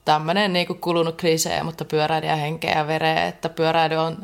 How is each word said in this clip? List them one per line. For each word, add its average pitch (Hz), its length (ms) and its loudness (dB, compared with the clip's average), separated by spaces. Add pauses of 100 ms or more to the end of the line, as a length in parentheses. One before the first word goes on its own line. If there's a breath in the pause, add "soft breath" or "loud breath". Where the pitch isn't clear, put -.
tämmönen 170 480 2
niinku 175 200 0
kulunut 170 480 0
klisee, 160 420 0
mutta 160 220 -8
pyöräilijä 156 500 0
henkeä 160 420 -2
ja 151 100 0
vereä, 160 400 0
että 175 220 -6
pyöräily 160 460 0
on 160 280 -2